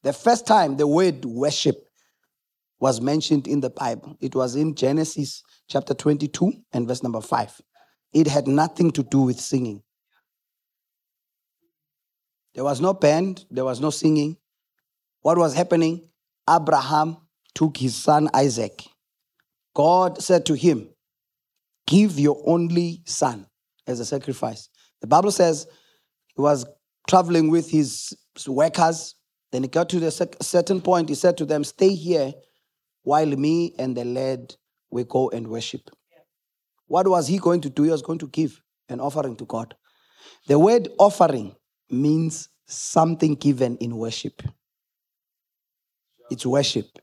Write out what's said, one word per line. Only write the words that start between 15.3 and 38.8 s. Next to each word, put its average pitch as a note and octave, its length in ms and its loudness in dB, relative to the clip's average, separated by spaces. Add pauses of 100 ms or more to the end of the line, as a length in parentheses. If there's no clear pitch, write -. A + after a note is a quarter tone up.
was E3 160 2
happening? E3 560 0 (400)
Abraham D3+ 680 2 (360)
took D#3 220 0
his B2+ 200 -4
son D3+ 360 2
Isaac. A#2 520 0 (880)
God F3 480 2
said F3 240 2
to D#3+ 80 2
him, C3 340 2 (1000)
"Give F3+ 320 4
your C#3+ 260 2
only E3+ 580 0
son A2+ 440 -6 (400)
as B2 100 -6
a A#2 60 -8
sacrifice." B2+ 640 -8 (320)
The A2+ 80 -12
Bible F#3 240 4
says E3 340 0 (680)
he - 40 -8
was C#3+ 240 2 (440)
traveling E3+ 420 4
with E3 180 2
his - 480 -2 (300)
workers. D#3+ 680 0 (340)
Then B2+ 140 -4
he C3 40 -6
got F3 200 0
to F3+ 100 -2
the D#3+ 120 0
cer-, E3+ 180 -4 (120)
certain F3+ 400 0
point. E3+ 280 0
He D3 80 -4
said F3 220 2
to D#3+ 60 -4
them, D3 200 -2
"Stay G3 300 2
here D#3 380 -2 (720)
while D3+ 240 2
me D#3 520 0
and C3 180 -4
the A#2+ 80 -6
lad B2+ 500 -6 (360)
will B2 140 -4
go B2+ 260 0
and A2+ 180 -8
worship." - 420 -12 (960)
What F#3 220 2
was F3 180 2
he F3+ 120 0
going F3 240 2
to C#3+ 80 -6
do? C#3+ 120 -2
He D#3 80 2
was D#3 120 -2
going E3 160 -8
to D#3 100 -12
give D#3 340 -4 (260)